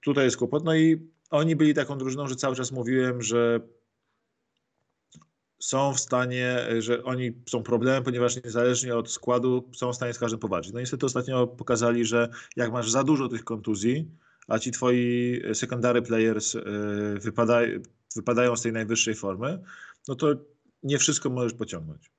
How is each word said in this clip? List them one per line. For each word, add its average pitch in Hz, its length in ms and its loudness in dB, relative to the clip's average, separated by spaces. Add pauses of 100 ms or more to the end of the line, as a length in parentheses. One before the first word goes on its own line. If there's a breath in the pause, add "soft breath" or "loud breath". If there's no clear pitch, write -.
tutaj 139 220 4
jest 123 120 2
kłopot. 143 260 0
No 160 120 2
i 160 320 4 (220)
oni 156 260 2
byli 151 180 6
taką 139 240 0
drużyną, 131 300 -4
że 131 80 -4
cały 131 200 -2
czas 127 160 -4
mówiłem, 127 500 0
że 117 380 2 (2000)
są 139 340 0
w - 60 0
stanie, 123 580 0 (220)
że 117 240 0
oni 127 280 -4 (180)
są 117 140 -2
problemem, 123 400 2
ponieważ 123 400 0
niezależnie 120 520 0
od 117 160 -4
składu 123 640 0
są 123 160 -4
w 120 40 -6
stanie 120 180 -6
z - 60 -12
każdym 113 200 -2
powalczyć. 92 340 -4
No 120 60 -6
niestety 127 260 -4
ostatnio 127 420 0
pokazali, 120 580 0
że 117 240 2 (260 loud breath)
jak 120 160 -2
masz 113 200 -4
za 135 120 2
dużo 135 240 2
tych 117 160 -6
kontuzji, 110 640 -2 (400 loud breath)
a 110 120 0
ci 127 120 -4
twoi 123 680 0 (120)
secondary 120 480 2
players, 113 540 0
y, - 60 -6 (580)
wypada-, 113 420 2 (540)
wypadają 120 400 2
z 117 60 -6
tej 113 100 -2
najwyższej 110 440 -2
formy, 110 440 -6 (480 loud breath)
no 135 80 -6
to 151 120 0 (560)
nie 143 140 0
wszystko 143 320 0
możesz 123 240 -2
pociągnąć. 82 640 -10